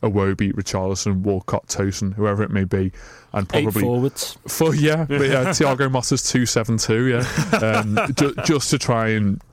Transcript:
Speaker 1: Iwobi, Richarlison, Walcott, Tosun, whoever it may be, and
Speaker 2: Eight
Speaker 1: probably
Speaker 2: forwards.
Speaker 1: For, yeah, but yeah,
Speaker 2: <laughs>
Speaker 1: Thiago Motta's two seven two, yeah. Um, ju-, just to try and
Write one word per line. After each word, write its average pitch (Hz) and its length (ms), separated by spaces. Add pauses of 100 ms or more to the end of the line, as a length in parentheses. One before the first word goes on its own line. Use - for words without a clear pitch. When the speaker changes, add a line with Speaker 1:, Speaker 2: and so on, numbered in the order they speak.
Speaker 1:
Iwobi, 98 520
Richarlison, 95 680
Walcott, 98 460
Tosun, 98 480
whoever 104 260
it 104 80
may 98 140
be, 95 280 (420)
and 101 200
Speaker 2:
Eight - 120
Speaker 1:
probably 107 180
Speaker 2:
forwards. 123 520 (120)
Speaker 1:
For, 160 260
yeah, 151 320
but 143 240
yeah, 135 160
Speaker 2:
<laughs> 190 40
Speaker 1:
Thiago 135 420
Motta's 127 360
two 123 200
seven 113 300
two, 117 280
yeah. 131 540
Um, 151 400 (160)
ju-, 143 180 (120)
just 147 260
to 143 80
try 113 300
and 104 300 (140)